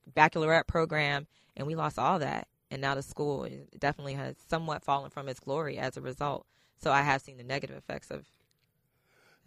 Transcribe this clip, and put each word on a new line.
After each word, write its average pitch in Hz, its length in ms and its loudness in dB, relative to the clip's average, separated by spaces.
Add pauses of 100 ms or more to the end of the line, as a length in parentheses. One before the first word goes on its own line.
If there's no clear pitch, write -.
(140)
baccalaureate 160 540 6
program, 147 600 0 (300)
and 135 100 -6
we 156 80 -4
lost 151 240 -2
all 160 200 4
that. 135 280 -4 (240)
And 135 100 -6
now 139 140 0
the 139 80 -4
school 143 400 -4
is, 135 240 -12 (100)
definitely 139 360 -2
has 131 220 -6 (140)
somewhat 160 340 -4
fallen 139 280 0
from 139 180 -8
its 127 100 -10
glory 139 380 -4
as 131 200 -6
a 131 40 -10
result. 139 440 -4 (360)
So 156 100 2
I 139 120 6
have 139 180 2
seen 135 160 -20
the 123 60 -16
negative 135 340 -6
effects - 320 -10
of 71 160 -10 (1200)